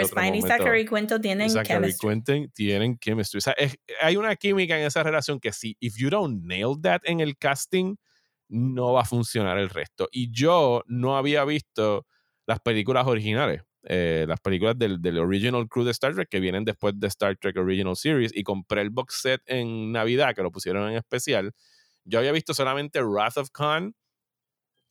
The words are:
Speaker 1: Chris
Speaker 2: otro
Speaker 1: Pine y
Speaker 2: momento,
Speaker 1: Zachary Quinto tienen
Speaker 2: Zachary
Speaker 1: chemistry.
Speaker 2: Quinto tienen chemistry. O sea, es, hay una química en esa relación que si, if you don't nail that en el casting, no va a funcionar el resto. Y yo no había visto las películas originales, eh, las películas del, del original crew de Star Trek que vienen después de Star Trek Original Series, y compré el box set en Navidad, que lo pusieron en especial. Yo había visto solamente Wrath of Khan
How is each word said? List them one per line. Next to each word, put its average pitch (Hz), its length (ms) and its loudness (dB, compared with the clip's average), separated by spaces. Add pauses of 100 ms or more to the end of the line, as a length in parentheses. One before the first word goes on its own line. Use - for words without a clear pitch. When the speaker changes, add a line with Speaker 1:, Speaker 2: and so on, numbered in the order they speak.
Speaker 1:
Chris 196 60 2
Speaker 2:
otro 185 160 2
Speaker 1:
Pine 190 160 2
y - 20 2
Speaker 2:
momento, 233 240 2
Speaker 1:
Zachary 226 220 2
Quinto 220 340 0
tienen 208 300 0
Speaker 2:
Zachary 220 160 0 (260)
Speaker 1:
chemistry. 107 160 -2
Speaker 2:
Quinto 110 240 0 (220)
tienen 107 440 2
chemistry. 107 400 -2
O - 40 -2
sea, 135 160 2
es, 139 180 0 (240)
hay 160 160 4
una 208 180 0
química 185 440 2
en 151 80 0
esa 156 180 0
relación 151 340 0
que 113 140 -4
si, 110 280 -8
if 110 180 -6
you 131 120 0
don't 151 340 0
nail 98 380 -2
that 180 220 2
en 165 160 0
el 151 160 -2
casting, 185 580 -2 (540)
no 123 460 0
va 127 80 6
a - 20 -4
funcionar 110 540 0
el 98 100 0
resto. 85 420 -6
Y 123 220 -4
yo 135 540 4
no 123 300 0
había 143 280 2
visto 113 640 0 (400)
las 110 120 0
películas 117 480 2
originales, 110 560 0 (220)
eh, 82 440 0
las 80 120 -4
películas 98 380 0
del, 98 220 0
del 85 180 0
original 110 500 0
crew 123 160 0
de 120 80 0
Star 135 220 0
Trek 185 140 -4
que 101 120 -2
vienen 92 240 0
después 104 340 0
de 101 80 0
Star 98 300 -2
Trek 95 200 -4
Original 95 400 0
Series, 131 380 0
y 101 80 -4
compré 101 400 -2
el 104 80 -4
box 127 320 -6
set 131 240 0
en 113 460 -4
Navidad, 120 420 2
que 98 80 -4
lo 90 80 -2
pusieron 98 400 -4
en 113 60 -4
especial. 113 560 -2 (520)
Yo 107 140 0
había 131 140 2
visto 160 200 -2
solamente 139 500 -2
Wrath 107 360 0
of 139 140 -4
Khan 156 420 -2 (960)